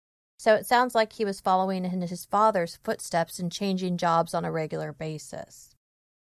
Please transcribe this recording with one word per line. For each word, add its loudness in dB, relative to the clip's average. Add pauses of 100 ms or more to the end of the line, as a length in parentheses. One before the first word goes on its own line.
(380)
So 6
it 2
sounds 2
like 2
he -4
was -4
following 2
in -2
his -6
father's 2
footsteps -4
and -4
changing -2
jobs 2
on -2
a -4
regular -6
basis. -12 (680)